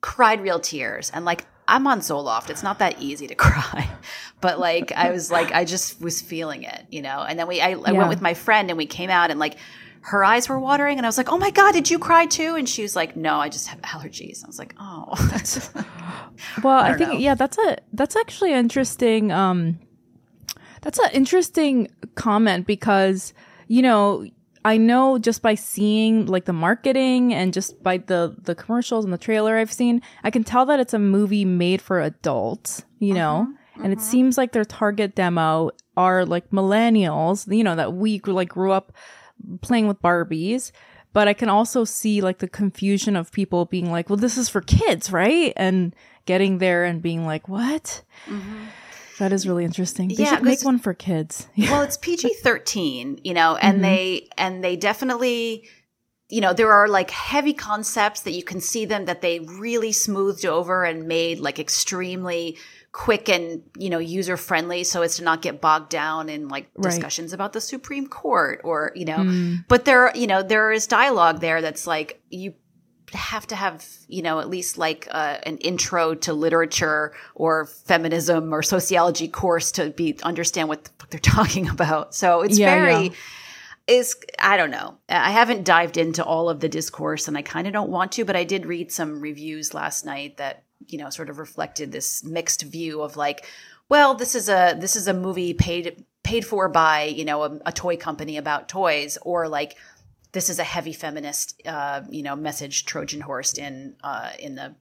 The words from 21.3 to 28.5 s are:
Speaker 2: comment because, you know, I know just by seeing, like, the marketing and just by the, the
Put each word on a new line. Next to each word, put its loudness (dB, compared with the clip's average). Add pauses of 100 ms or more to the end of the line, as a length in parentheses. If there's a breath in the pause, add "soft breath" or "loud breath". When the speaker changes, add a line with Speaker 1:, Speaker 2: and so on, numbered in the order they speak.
Speaker 2:
comment 2
because, 2 (340 soft breath)
you 4
know, 4 (380)
I 4
know 6
just 0
by 4
seeing, 2
like, 0
the -2
marketing 2
and 0
just -6
by 2
the, -2
the -4